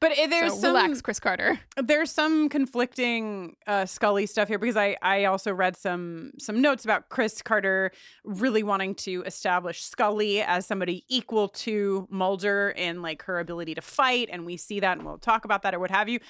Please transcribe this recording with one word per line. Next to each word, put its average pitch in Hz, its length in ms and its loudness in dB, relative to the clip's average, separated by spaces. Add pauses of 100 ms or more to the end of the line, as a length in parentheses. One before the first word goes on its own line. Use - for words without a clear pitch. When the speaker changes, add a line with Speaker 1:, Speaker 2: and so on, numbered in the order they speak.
Speaker 1:
But, 311 160 6
eh, 302 100 6
there's 339 280 2
Speaker 2:
So - 60 -4
Speaker 1:
some 339 160 4
Speaker 2:
relax, 247 260 2
Chris - 180 -4
Carter. 196 380 0 (240)
Speaker 1:
there's 302 280 2
some 311 380 2
conflicting, 240 1080 -2 (100)
uh, 202 200 2
Scully 202 400 2
stuff 208 220 0
here, 208 100 -2
because 214 180 0
I, 202 260 2
I 196 220 4
also 190 280 0
read 185 240 0
some, 175 640 -6
some 220 240 0
notes 277 220 2
about 214 260 0
Chris 220 320 -2
Carter 190 500 2 (320)
really 214 380 0
wanting 196 340 -2
to 180 280 -6
establish 180 580 -2
Scully 208 600 0
as 180 240 0
somebody 180 420 -4
equal 220 400 0
to 202 600 -2
Mulder 196 640 0
in, 175 260 -4
like, 160 200 -8
her 180 160 -4
ability 170 360 -6
to 156 80 -10
fight, 254 500 0
and 175 140 -10
we 175 100 -8
see 202 240 -6
that, 185 160 2
and 156 100 -12
we'll 151 120 -10
talk 226 260 0
about 208 180 0
that 190 120 0
or 175 40 -2
what 185 120 -2
have 202 180 2
you. 240 100 -2 (120)